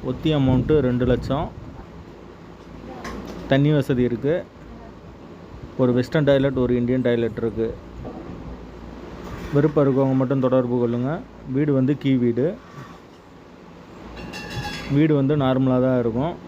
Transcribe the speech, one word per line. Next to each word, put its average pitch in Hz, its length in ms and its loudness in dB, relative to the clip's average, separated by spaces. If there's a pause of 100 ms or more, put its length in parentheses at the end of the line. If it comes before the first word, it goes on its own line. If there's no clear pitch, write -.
ஒத்தி 131 280 -2
அமௌண்ட்டு 131 360 4 (120)
ரெண்டு 123 260 2
லட்சம். 135 340 0 (2000)
தண்ணி 139 240 6
வசதி 131 320 2
இருக்கு. 120 260 0 (1500)
ஒரு 123 160 4
வெஸ்டர்ன் 139 320 2
டாய்லெட், 135 340 4
ஒரு 120 160 2
இந்தியன் 123 280 2
டாய்லெட் 117 360 0
இருக்கு. 110 260 -2 (1900)
விருப்பம் 147 300 4
இருக்கவங்க 135 380 4
மட்டும் 131 240 2
தொடர்பு 123 340 2
கொள்ளுங்க. 120 340 0 (400)
வீடு 143 240 2
வந்து 131 240 2
கீ 139 100 4 (120)
வீடு. 123 220 2 (2500)
வீடு 151 220 6
வந்து 143 240 2
நார்மலா 131 440 4
தான் 127 160 4
இருக்கும். 120 280 -2 (140)